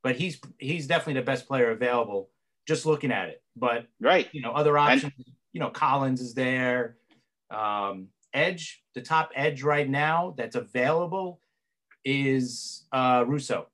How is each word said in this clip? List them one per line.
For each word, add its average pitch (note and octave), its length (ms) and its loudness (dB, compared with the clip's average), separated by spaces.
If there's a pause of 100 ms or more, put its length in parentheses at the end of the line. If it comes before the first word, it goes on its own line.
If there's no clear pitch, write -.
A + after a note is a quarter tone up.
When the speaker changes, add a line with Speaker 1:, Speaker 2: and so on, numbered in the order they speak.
Speaker 1:
but B2 140 0
he's, E3 240 -4 (180)
he's D3 280 -6
definitely C3+ 340 0
the B2 60 -4
best B2+ 200 -2
player B2 240 2
available, A2+ 600 0 (360)
just D#3 200 0
looking D3 260 2
at F#2+ 160 -2
it. - 140 -16 (140)
But, A#2+ 300 -2 (140)
Speaker 2:
Right. D#3+ 320 4
Speaker 1:
you D3 80 -10
know, A#2+ 120 -6
other D3 260 4
Speaker 2:
And D3 100 6
Speaker 1:
options, C#3 240 4 (400)
you E3+ 80 -8
know, B2 100 -2
Collins C3+ 500 2
is A#2+ 140 -10
there. B2+ 640 0 (540)
Um, G2+ 580 -4 (240)
edge, E3 500 -4 (120)
the B2 80 -10
top D#3+ 320 0
edge C#3 280 -2
right C#3+ 260 2
now D#3 480 0
that's A#2 200 -6
available E3 840 -2 (640)
is, C3+ 880 -2
uh, B2+ 340 4
Russo. C3 480 -4